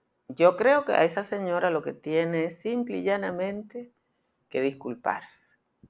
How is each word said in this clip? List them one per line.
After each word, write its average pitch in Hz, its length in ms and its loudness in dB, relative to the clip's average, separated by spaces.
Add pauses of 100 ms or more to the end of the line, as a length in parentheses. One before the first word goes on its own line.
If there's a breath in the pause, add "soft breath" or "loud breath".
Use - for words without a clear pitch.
(300)
yo 240 260 6
creo 277 300 4
que - 80 0
a - 100 6
esa 170 200 0
señora 180 460 -2
lo 160 120 0
que 143 120 -6
tiene 165 520 0
es 165 160 -8
simple 233 380 -4
y 175 40 -4
llanamente 202 880 -4 (560)
que - 140 -2
disculparse. - 880 -4 (400)